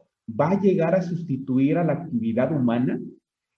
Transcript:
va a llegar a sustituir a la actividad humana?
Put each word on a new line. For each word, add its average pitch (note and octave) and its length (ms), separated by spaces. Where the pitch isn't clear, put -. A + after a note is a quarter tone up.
va D#3 120
a G3 100
llegar E3+ 340
a F#3 60
sustituir C#3+ 760
a F3 60
la D3+ 100
actividad A#2+ 640
humana? B2 440